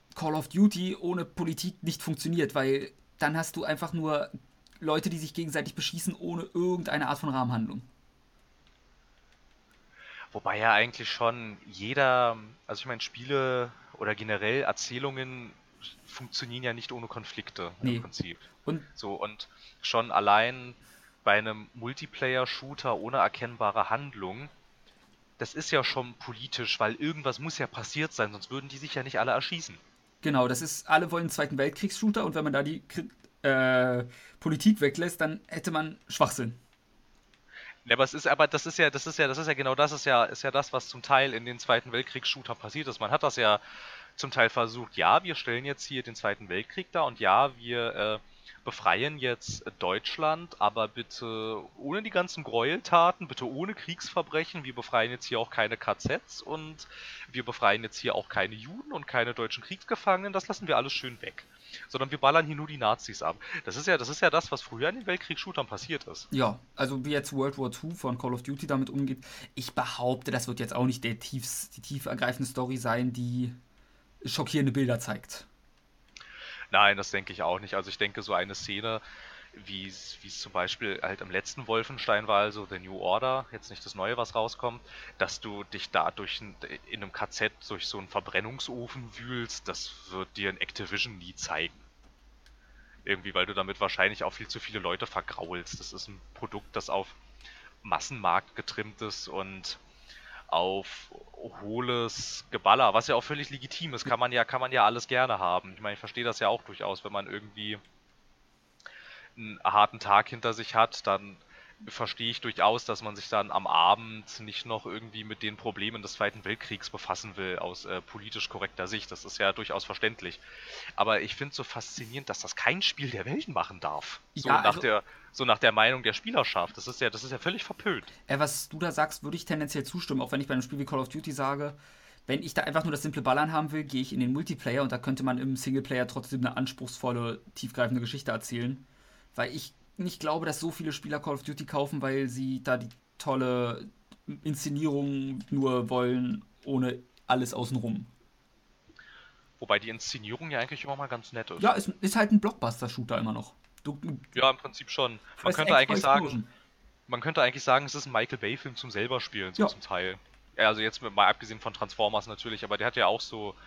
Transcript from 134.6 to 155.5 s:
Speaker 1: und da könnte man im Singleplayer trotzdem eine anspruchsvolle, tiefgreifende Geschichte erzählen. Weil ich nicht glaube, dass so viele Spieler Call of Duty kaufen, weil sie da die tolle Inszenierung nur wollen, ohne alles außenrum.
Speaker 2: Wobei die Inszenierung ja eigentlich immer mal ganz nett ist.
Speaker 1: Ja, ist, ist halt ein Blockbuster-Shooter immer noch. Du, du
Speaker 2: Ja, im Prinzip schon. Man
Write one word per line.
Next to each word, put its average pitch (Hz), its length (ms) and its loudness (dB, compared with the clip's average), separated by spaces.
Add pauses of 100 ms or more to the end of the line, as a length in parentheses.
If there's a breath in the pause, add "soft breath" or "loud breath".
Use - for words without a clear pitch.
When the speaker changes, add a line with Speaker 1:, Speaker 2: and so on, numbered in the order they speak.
Speaker 1:
und 131 100 2
da 127 60 -2
könnte 131 240 -2
man 127 160 2
im 131 180 0
Singleplayer 131 500 0
trotzdem 131 340 -4
eine 123 160 0
anspruchsvolle, 123 840 -2 (140)
tiefgreifende 123 460 0
Geschichte 120 300 -4
erzählen. 120 560 -2 (480 soft breath)
Weil 123 200 -2
ich - 180 -10 (240)
nicht 180 240 -4
glaube, 156 260 0
dass 147 140 -2
so 165 100 0
viele 156 220 -4
Spieler 147 280 -4
Call 147 140 -2
of 131 80 -6
Duty 147 220 -8
kaufen, 143 380 0
weil 135 260 0
sie 131 340 -4
da 127 140 2
die 117 120 -6 (280)
tolle 123 720 0 (540)
Inszenierung 143 1080 -2
nur 127 400 2
wollen, 123 540 2 (200)
ohne 127 340 0 (280)
alles 127 280 2
außenrum. 120 520 -2 (1500 loud breath)
Speaker 2:
Wobei 104 200 4
die 107 100 -2
Inszenierung 113 600 -8
ja 131 100 0
eigentlich 131 240 -4
immer 139 120 -6
mal 139 120 -6
ganz 120 240 -8
nett 117 180 -6
ist. - 120 -6
Speaker 1:
Ja, - 100 6
ist, 202 160 0 (120)
ist 196 160 0
halt 214 140 4
ein 208 100 10
Blockbuster-Shooter 117 800 -2
immer 113 140 -2
noch. 113 220 -10 (300)
Du, 143 160 -6
du 147 180 -6 (160)
Speaker 2:
Ja, 131 160 6
im 131 60 2
Prinzip - 340 -12
schon. 120 280 0 (240 loud breath)
Man 185 100 4